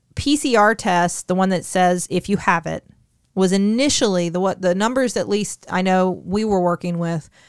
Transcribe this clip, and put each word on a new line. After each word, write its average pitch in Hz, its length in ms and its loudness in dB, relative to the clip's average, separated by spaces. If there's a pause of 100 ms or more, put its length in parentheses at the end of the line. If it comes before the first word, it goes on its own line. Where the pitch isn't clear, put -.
(160)
P 285 200 0
C 277 200 0
R 214 200 6
test, 175 520 0
the 185 80 -2
one 190 140 2
that 180 160 -2
says 180 440 2
if 180 180 -4
you 196 100 0
have 170 280 0
it, 160 180 -8 (520)
was 185 160 2
initially 202 800 0
the, 175 100 -4
what 190 220 -2
the 180 120 2
numbers 233 420 0
at - 140 -4
least 202 400 -4
I 185 140 -2
know 185 260 2
we 185 340 -4
were 202 160 0
working 175 380 -2
with 170 320 -4 (180)